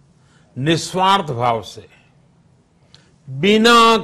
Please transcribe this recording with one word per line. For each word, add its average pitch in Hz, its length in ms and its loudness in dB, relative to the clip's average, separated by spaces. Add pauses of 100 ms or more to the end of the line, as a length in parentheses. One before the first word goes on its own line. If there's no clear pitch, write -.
(560)
निस्वार्थ 170 760 -2
भाव 117 320 -2
से - 240 -20 (1400)
बिना 220 760 2